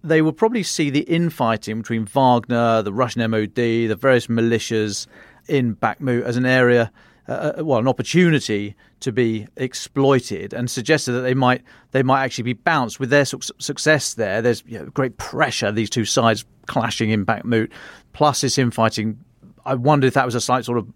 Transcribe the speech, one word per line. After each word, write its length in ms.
they 180
will 120
probably 280
see 300
the 80
infighting 800
between 260
Wagner, 760
the 100
Russian 300
M 100
O 140
D, 400
the 80
various 320
militias 800
in 280
Bakhmut 460
as 160
an 80
area, 460
uh, 300
uh, 80
well, 140
an 80
opportunity 880
to 120
be 360
exploited, 960
and 160
suggested 440
that 80
they 120
might, 300
they 140
might 200
actually 200
be 100
bounced 460
with 100
their 160
suc-, 320
success 560
there. 300
There's, 240
you 100
know, 80
great 320
pressure, 540
these 180
two 160
sides 400
clashing 420
in 160
Bakhmut, 460
plus 280
this 180
infighting. 580
I 80
wondered 320
if 80
that 120
was 100
a 60
slight 240
sort 120
of 180